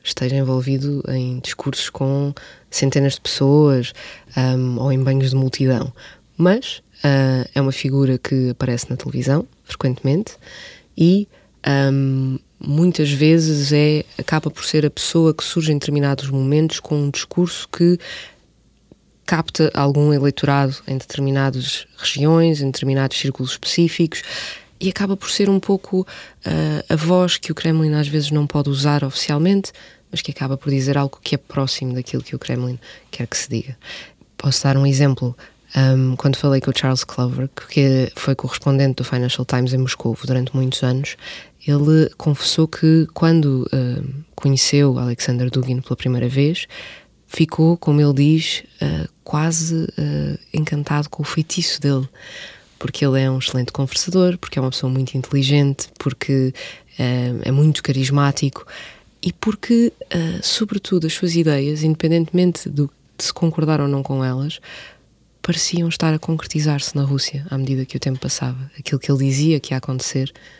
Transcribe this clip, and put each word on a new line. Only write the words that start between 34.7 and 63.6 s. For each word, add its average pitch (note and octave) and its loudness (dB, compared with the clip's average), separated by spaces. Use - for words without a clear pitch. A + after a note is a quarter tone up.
um C#3 4
exemplo? C3+ 2
Hum, C3 4
quando C3+ 0
falei C3+ 2
com C#3 -2
o C3 -2
Charles C3 0
Clover, B2+ -4
que C3 2
foi C3+ 0
correspondente C3+ 0
do B2+ -6
Financial B2 -2
Times B2 0
em C3 0
Moscou B2 -2
durante B2+ -2
muitos C3 -2
anos, C3 -2
ele D3 4
confessou - 0
que D#3+ 4
quando, D3+ 2
hum, C3 -4
conheceu C#3 2
Alexander B2 -2
Dugin B2+ -2
pela B2+ -4
primeira B2 0
vez, C#3+ 0
ficou, D#3+ 2
como D3 2
ele C#3+ 4
diz, D3+ 2
eh, D#3 -2
quase, E3 -2
eh, D3 -4
encantado D3 -2
com - -8
o - -4
feitiço - -4
dele, C3+ 0
porque - -4
ele C3+ 2
é C3+ 2
um C3 -2
excelente B2+ -4
conversador, F3+ 0
porque - -8
é - 0
uma C3 -2
pessoa B2+ -4
muito C3 -2
inteligente, C#3 2
porque, C3 -2
eh, B2 0
é - -2
muito D3 4
carismático C#3 0
e F3+ 0
porque, A#3 2
eh, E3+ -2
sobretudo, F#3+ -2
as D#3+ -4
suas E3+ -2
ideias, D3+ 2
independentemente E3 2
do, C#3+ -2
de - -10
se - -4
concordar D#3 0